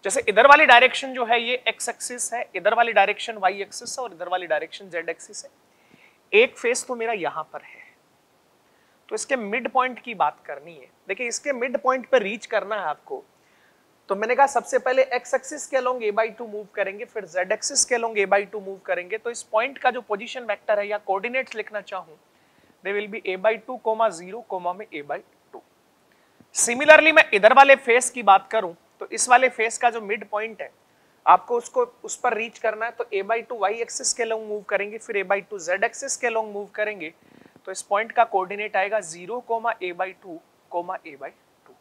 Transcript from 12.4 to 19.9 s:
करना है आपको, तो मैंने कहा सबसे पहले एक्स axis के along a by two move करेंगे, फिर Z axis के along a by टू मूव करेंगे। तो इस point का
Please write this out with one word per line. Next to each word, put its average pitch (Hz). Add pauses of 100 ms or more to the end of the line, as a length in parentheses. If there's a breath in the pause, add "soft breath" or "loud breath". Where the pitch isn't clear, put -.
करना 202
है 185
आपको, 143 (840 soft breath)
तो 196
मैंने 220
कहा 269
सबसे 247
पहले 262
एक्स 247
axis 269
के 269
along 254
a 208
by 226 (100)
two 240
move 208
करेंगे, 202
फिर 208
Z 185
axis 262
के 247
along 226
a 196
by 202
टू 214
मूव 190
करेंगे। 180
तो 233
इस 233 (100)
point 254
का 254